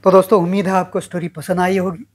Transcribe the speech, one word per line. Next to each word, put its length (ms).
तो 80
दोस्तों, 320
उम्मीद 240
है 60
आपको 280
स्टोरी 280
पसंद 300
आई 180
होगी। 380